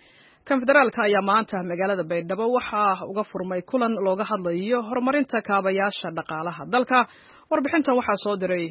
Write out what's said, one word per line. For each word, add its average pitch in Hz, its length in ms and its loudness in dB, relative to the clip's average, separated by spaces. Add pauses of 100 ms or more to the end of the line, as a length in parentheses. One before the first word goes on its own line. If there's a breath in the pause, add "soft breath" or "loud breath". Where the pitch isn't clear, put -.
(460 soft breath)
kan 269 140 2
federaalka 247 420 4
ayaa 202 200 4
maanta 208 400 0
magaalada 180 420 -2
Baydhabo 175 440 -4
waxaa 208 560 0
uga 208 200 -4
furmay 185 380 -6
kulan 233 300 0
looga 190 320 0
hadlayo 196 580 -2
horumarinta 247 600 0
kaabayaasha 196 760 0
dhaqaalaha 160 460 -6 (100)
dalka. 254 260 4 (500 loud breath)
Warbixintan 294 480 2
waxaa 226 280 0
soo 208 120 0
diray 180 340 -2